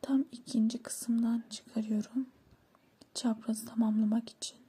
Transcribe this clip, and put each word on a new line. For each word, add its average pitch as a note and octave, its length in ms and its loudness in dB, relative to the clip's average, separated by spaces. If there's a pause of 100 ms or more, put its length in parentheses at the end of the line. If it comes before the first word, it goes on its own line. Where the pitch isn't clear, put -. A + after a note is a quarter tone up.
Tam C4+ 300 2
ikinci A#3 500 0
kısımdan A#3 680 0
çıkarıyorum. A3 760 -2 (880)
Çaprazı A3 520 -2
tamamlamak A3 640 2
için. - 300 -12 (100)